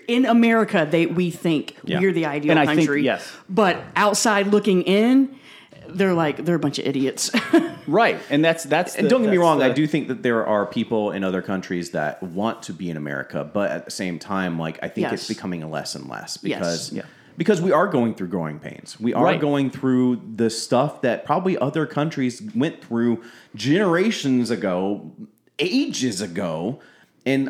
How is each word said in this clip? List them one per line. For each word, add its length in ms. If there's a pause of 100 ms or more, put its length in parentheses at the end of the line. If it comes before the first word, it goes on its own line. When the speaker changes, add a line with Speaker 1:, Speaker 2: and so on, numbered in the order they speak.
Speaker 1:
In 160
America, 680
they, 140
we 260
think 540
Speaker 2:
Yeah. 160
Speaker 1:
we're 100
the 140
ideal 260
Speaker 3:
And 80
I 60
think, 140
Speaker 1:
country. 260
Speaker 3:
yes. 260 (180)
Speaker 1:
But 320 (140)
outside 520
looking 340
in, 520 (540)
they're 260
like, 300
they're 120
a 40
bunch 180
of 80
idiots. 500
<laughs> 60 (460)
Speaker 3:
Right. 320 (100)
And 160
that's, 200
that's 300
Speaker 2:
And 120
Speaker 3:
the, 20
Speaker 2:
don't 140
get 80
me 60
Speaker 3:
that's 60
Speaker 2:
wrong, 200
I 60
Speaker 3:
the 40
Speaker 2:
do 140
think 220
that 120
there 240
are 220
people 420
in 140
other 180
countries 500
that 300
want 420
to 100
be 180
in 60
America, 540
but 200
at 140
the 40
same 300
time, 400
like, 240
I 60
think 220
it's 120
Speaker 1:
Yes. 40
Speaker 2:
becoming 440
less 240
and 120
less 360
Speaker 1:
Yes. 160
Speaker 2:
because, 340
Speaker 3:
Yeah. 80 (340)
Speaker 2:
because 280
we 80
are 160
going 260
through 140
growing 320
pains. 400
We 160
are 80
Speaker 3:
Right. 180
Speaker 2:
going 300
through 500 (140)
the 160
stuff 500
that 240
probably 320
other 300
countries 560 (100)
went 300
through 400 (320)
generations 960
ago, 600 (460)
ages 640
ago, 580 (460)
and, 240